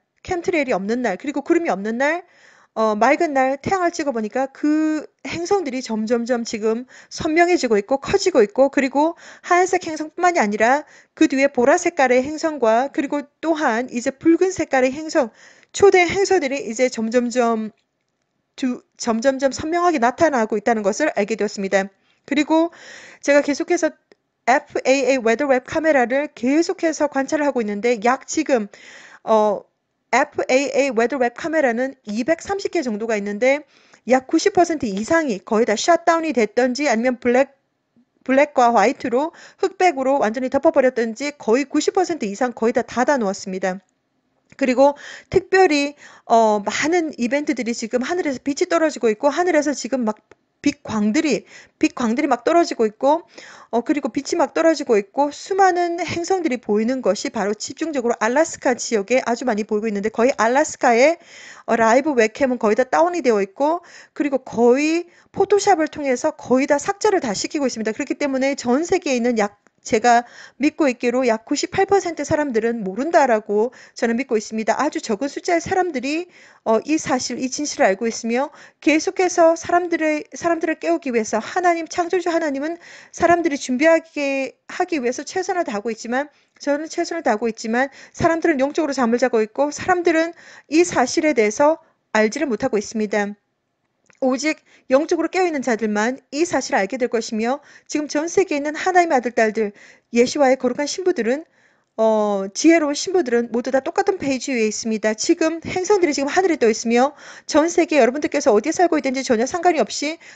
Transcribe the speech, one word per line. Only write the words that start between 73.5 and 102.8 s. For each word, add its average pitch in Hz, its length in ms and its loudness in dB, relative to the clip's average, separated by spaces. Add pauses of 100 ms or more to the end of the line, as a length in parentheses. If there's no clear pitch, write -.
저는 233 220 -2
믿고 247 200 -2
있습니다. 220 460 -2
아주 302 180 -2
적은 233 280 -4
숫자의 339 320 -2
사람들이, 330 680 -2 (380)
어, 220 200 2
이 311 140 0
사실, 247 400 -4
이 254 100 -4
진실을 285 380 -2
알고 196 220 0
있으며 240 420 -4 (300)
계속해서 330 720 2
사람들의, 330 720 -2 (100)
사람들을 330 460 -2
깨우기 311 340 -2
위해서 220 240 -2
하나님, 339 480 -2
창조주 349 440 -2
하나님은 320 480 -2 (340)
사람들이 339 440 2
준비하게 277 1080 0
하기 349 360 -4
위해서 247 200 -4
최선을 359 400 -4
다하고 226 300 -6
있지만 254 380 -6 (280)
저는 294 300 -4
최선을 339 340 -6
다하고 233 240 0
있지만 226 420 -2 (240)
사람들은 330 460 0
영적으로 285 340 -2
잠을 240 260 0
자고 240 220 2
있고 269 300 -2
사람들은 339 640 0 (320)
이 320 160 4
사실에 302 500 0
대해서 269 460 2 (320)
알지를 220 380 0
못하고 254 280 -2
있습니다. 208 600 -4 (840)
오직 277 340 -2 (320)
영적으로 320 400 2
깨어있는 349 320 0
자들만 220 580 -2 (120)
이 302 160 -2
사실을 269 320 -2
알게 277 180 -2
될 240 120 -2
것이며 233 520 -4 (260)
지금 302 220 -4
전 302 200 -2
세계에 349 280 0
있는 294 180 -4
하나님의 339 440 2
아들, 240 140 -2
딸들, 214 400 0 (420)
예수와의 254 420 4
거룩한 254 300 -2
신부들은, 294 580 -2 (540)
어, 208 560 2
지혜로운 311 400 4